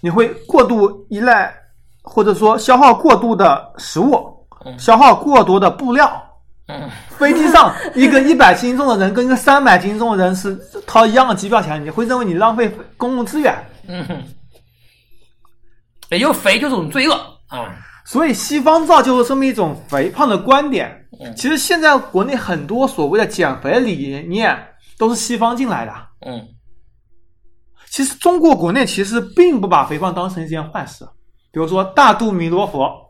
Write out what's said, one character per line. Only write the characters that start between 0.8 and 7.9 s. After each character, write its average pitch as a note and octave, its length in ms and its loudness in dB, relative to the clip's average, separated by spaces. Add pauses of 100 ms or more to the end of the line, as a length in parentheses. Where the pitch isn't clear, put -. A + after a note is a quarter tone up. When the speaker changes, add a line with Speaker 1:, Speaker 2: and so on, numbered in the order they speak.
Speaker 1:
依 G3+ 120 -8
赖， A3+ 340 2 (480)
或 - 200 -2
者 G3+ 120 2
说 G#3+ 240 2
消 B3 180 2
耗 C4 160 8
过 A#3+ 240 4
度 A3+ 180 -2
的 E3+ 440 0
食 - 220 -8
物， - 460 -2 (180)
Speaker 2:
嗯。 B2+ 140 -18
Speaker 1:
消 A3+ 180 4
耗 B3 180 8
过 C#4 280 4
多 F#3 180 2
的 F#3 100 2
布 B3+ 220 -6
料。 C4+ 300 2 (440)
Speaker 2:
嗯。 - 240 -14 (180)
Speaker 1:
飞 C#4+ 260 0
机 D#4 140 0
上 D#4 240 6 (220)